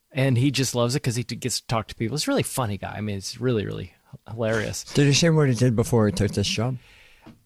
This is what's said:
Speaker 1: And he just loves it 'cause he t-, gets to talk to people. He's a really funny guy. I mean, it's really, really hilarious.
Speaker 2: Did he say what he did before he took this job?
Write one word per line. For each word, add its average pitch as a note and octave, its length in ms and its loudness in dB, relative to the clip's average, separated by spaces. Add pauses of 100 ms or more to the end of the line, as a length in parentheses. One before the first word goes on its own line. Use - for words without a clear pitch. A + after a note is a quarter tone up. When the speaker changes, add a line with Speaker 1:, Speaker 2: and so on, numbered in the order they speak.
(120)
Speaker 1:
And C3 260 2
he C#3 140 4
just B2 240 -2
loves A#2+ 200 2
it D3 60 -2
'cause A#2 140 -2
he B2 80 -2
t-, A#2 120 -8
gets - 260 -6
to - 60 -18
talk A2+ 200 -2
to - 80 -16
people. A#2 220 -4
He's - 100 -4
a C#4 40 0
really B3+ 120 2
funny G#2 340 -4
guy. F#2+ 200 -10
I G2+ 40 -6
mean, G#2 160 -4
it's G2 220 -10
really, A#2 260 0
really G#2 280 -8 (340)
hilarious. A2 560 -2
Speaker 2:
Did C#3+ 240 2
he C#3+ 60 4
say E3+ 160 4
what D#3 200 4
he B2 60 2
did A#2+ 200 4
before A2+ 320 4
he G2+ 40 4
took G2+ 200 0
this G2+ 160 0
job? B2 300 -2 (680)